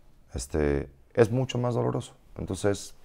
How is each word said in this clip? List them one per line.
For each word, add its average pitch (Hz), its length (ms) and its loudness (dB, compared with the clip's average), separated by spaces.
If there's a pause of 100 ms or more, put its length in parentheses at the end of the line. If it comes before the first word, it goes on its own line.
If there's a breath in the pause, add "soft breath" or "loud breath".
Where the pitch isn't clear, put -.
(340)
este, 73 560 0 (240)
es 113 160 6
mucho 127 280 -2
más 123 180 0
doloroso. 120 380 -2 (240)
Entonces, 98 680 -2